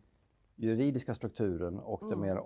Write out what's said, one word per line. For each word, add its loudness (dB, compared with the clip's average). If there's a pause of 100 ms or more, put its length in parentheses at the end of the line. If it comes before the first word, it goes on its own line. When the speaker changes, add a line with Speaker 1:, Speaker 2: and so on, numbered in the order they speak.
(560)
Speaker 1:
juridiska 2
strukturen -2
och -6
den -10 (100)
Speaker 2:
Mm. -2
Speaker 1:
mer 2